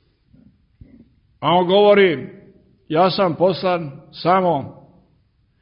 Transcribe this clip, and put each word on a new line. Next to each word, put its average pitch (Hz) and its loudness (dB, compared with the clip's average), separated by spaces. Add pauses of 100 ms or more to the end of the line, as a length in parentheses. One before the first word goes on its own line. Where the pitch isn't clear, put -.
(1400)
A 151 -2
on 180 2
govori: 196 2 (600)
„Ja 170 2
sam 180 -2
poslan 170 -4 (120)
samo 170 -2 (840)